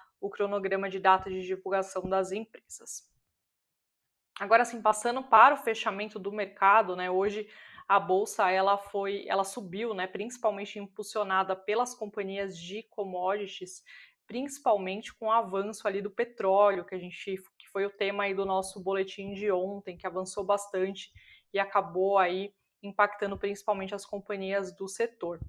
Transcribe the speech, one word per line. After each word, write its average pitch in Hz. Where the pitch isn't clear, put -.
o 196
cronograma 196
de 190
data 190
de 185
divulgação 190
das 185
empresas. -
Agora 220
sim, 233
passando 240
para 247
o -
fechamento 214
do 196
mercado, 196
né, 180
hoje 202
a 196
bolsa, 185
ela 190
foi, 202
ela 190
subiu, 202
né, 185
principalmente 202
impulsionada 190
pelas 226
companhias 196
de 180
commodities, 185
principalmente 220
com -
o 214
avanço 208
ali 196
do 202
petróleo, 196
que -
a 185
gente, 185
que -
foi 196
o -
tema 202
aí 196
do 196
nosso 190
boletim 196
de 202
ontem, 190
que -
avançou 185
bastante 196
e 196
acabou 196
aí 190
impactando 202
principalmente 202
as 196
companhias 196
do 190
setor. 175